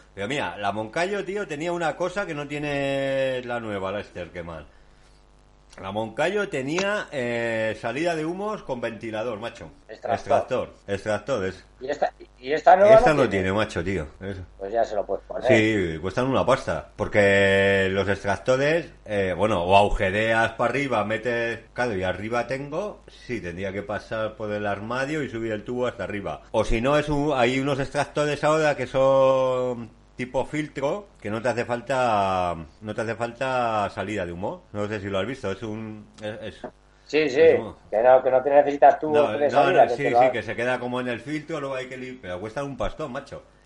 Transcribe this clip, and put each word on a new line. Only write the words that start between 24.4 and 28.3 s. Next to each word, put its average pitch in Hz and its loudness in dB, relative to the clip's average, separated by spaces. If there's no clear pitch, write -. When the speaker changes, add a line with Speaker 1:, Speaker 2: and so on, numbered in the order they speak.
Speaker 1:
el 104 -4
armario 127 -4
y 117 -6
subir 113 -6
el 104 -6
tubo 123 -4
hasta 98 -6
arriba. 90 -8
O 110 2
si 113 0
no, 139 2
es 151 0
un, 147 0
hay 127 2
unos 135 0
extractores 143 -2